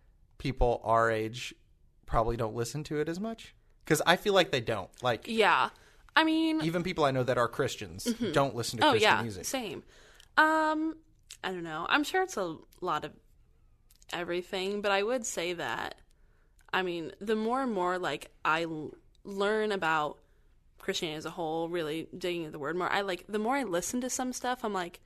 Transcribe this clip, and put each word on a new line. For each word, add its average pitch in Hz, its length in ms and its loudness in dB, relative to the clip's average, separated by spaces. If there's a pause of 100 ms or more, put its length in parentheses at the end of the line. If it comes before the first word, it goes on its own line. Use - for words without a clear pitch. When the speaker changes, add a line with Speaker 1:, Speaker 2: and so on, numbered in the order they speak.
(380)
Speaker 1:
people 123 460 2
our 113 260 4
age 110 440 -4 (520)
probably 117 300 2
don't 113 180 -2
listen 120 300 -4
to 147 160 -6
it 151 80 -2
as 165 120 -4
much? 220 340 -10 (320)
'Cause 151 200 4
I 170 100 8
feel 202 180 0
like 185 160 6
they 135 100 0
don't. 110 300 -4 (120)
Like, 120 260 0
Speaker 2:
Yeah. 185 420 4 (460)
I 320 80 8
mean, 320 380 2
Speaker 1:
even 165 200 0
people 170 220 2
I 139 60 6
know 131 140 2
that 123 140 2
are 117 100 4
Christians 104 560 -4
Speaker 2:
Mm-hmm. 226 280 -2
Speaker 1:
don't 139 220 2
listen 117 240 -4
to 285 80 4
Speaker 2:
Oh, 302 60 6
Speaker 1:
Christian 214 240 6
Speaker 2:
yeah, - 60 0
Speaker 1:
music. 101 220 -6
Speaker 2:
same. 226 380 -6 (560)
Um, 311 580 2 (460)
I 185 80 -4
don't 180 140 -6
know. 165 240 -6
I'm 294 160 4
sure 381 180 0
it's 370 140 -4
a 170 200 -4 (240)
lot 156 240 -2
of 151 80 -10 (1000)
everything, 180 680 -4
but 202 120 0
I 196 100 2
would 226 240 -2
say 175 280 -4
that, 127 420 -6 (760)
I 185 100 0
mean, 170 380 -4
the 214 160 0
more 233 260 0
and 247 100 -2
more, 180 260 0
like, 156 320 -4 (140)
I 160 180 2
l-, 160 320 -8 (300)
learn 208 480 0
about 160 460 0 (600)
Christianity 165 400 -4
as 160 80 -8
a 160 40 -8
whole, 165 380 -2
really 165 480 -4
digging 175 260 -4
into 151 100 -8
the 156 60 -10
word 151 180 -4
more, 175 140 0
I, 190 120 2
like, 190 260 -6
the 214 100 -2
more 233 180 0
I 277 80 -2
listen 185 380 -2
to 247 80 -4
some 254 220 -4
stuff, 247 320 -4
I'm 214 80 -2
like, 180 340 -6